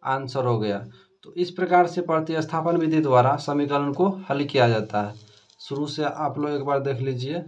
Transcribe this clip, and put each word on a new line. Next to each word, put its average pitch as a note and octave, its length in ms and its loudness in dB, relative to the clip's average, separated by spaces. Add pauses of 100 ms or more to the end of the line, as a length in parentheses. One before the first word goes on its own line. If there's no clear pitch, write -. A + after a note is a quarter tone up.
आंसर C3 400 -2
हो A#2+ 140 2
गया। G#2 200 -2 (460)
तो - 100 -20
इस F3 160 -2
प्रकार F3 360 4
से E3+ 160 -4
प्रतिस्थापन D#3+ 720 0
विधि D#3+ 240 2
द्वारा C3 380 6
समीकरण C#3+ 540 0
को F#3 160 4 (200)
हल C#3+ 160 0
किया C3 240 4
जाता G#2+ 320 0
है। G#2 140 -6 (440)
शुरू C#3+ 280 -6
से D3+ 160 -4
आप C#3+ 360 -4
लोग D3 120 -2
एक C#3+ 120 -4
बार C#3 180 0
देख C3 180 -4
लीजिए। C3+ 480 -4